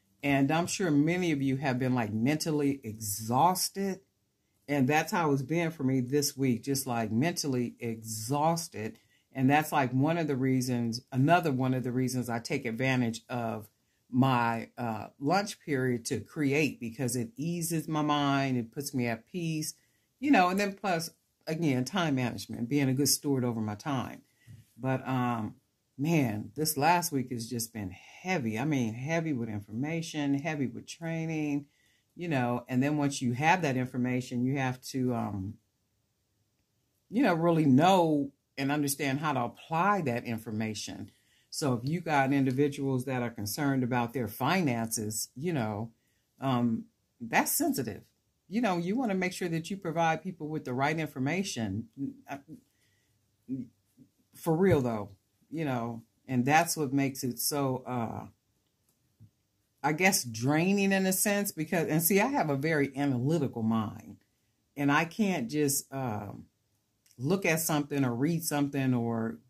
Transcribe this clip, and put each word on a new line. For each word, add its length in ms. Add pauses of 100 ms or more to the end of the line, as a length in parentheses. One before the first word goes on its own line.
(240)
And 260
I'm 160
sure 240
many 400
of 100
you 180
have 200
been, 160
like, 180
mentally 680
exhausted. 1200 (640)
And 220
that's 240
how 200
it's 80
been 300
for 140
me 160
this 360
week, 280
just, 200
like, 280
mentally 640
exhausted. 1200 (340)
And 160
that's, 220
like, 220
one 260
of 80
the 100
reasons, 640 (120)
another 400
one 200
of 120
the 80
reasons 360
I 120
take 260
advantage 640
of 400 (420)
my, 640
uh, 300 (140)
lunch 400
period 460
to 140
create, 600
because 340
it 220
eases 500
my 160
mind, 560
it 140
puts 200
me 140
at 200
peace, 480 (440)
you 140
know, 160
and 100
then 160
plus, 360 (360)
again, 380
time 300
management, 540
being 220
a 40
good 140
steward 360
over 160
my 140
time. 480 (540)
But, 300
um, 480 (420)
man, 600
this 200
last 360
week 180
has 180
just 240
been 180
heavy. 680
I 60
mean, 300
heavy 380
with 160
information, 880
heavy 320
with 200
training, 800 (500)
you 120
know, 380
and 160
then 140
once 260
you 120
have 280
that 140
information, 680
you 120
have 300
to, 280
um, 400 (1500)
you 140
know, 120
really 320
know 640 (260)
and 140
understand 480
how 120
to 120
apply 560
that 240
information. 880 (380)
So 240
if 140
you 120
got 320
individuals 720
that 180
are 80
concerned 540
about 280
their 160
finances, 1080
you 160
know, 400 (480)
um, 460 (340)
that's 320
sensitive. 500 (460)
You 120
know, 160
you 200
wanna 180
make 180
sure 160
that 220
you 60
provide 460
people 260
with 160
the 100
right 240
information. 920 (400)
Uh, 100 (2000)
for 200
real, 260
though, 300 (380)
you 160
know, 380 (240)
and 180
that's 320
what 160
makes 300
it 160
so, 480
uh, 400 (1500)
I 120
guess, 320
draining 680
in 160
a 60
sense, 400
because, 340
and 160
see, 180
I 60
have 240
a 60
very 400
analytical 680
mind, 540 (600)
and 140
I 140
can't 440
just, 460
um, 520 (680)
look 300
at 140
something 440
or 80
read 320
something 480
or 460 (120)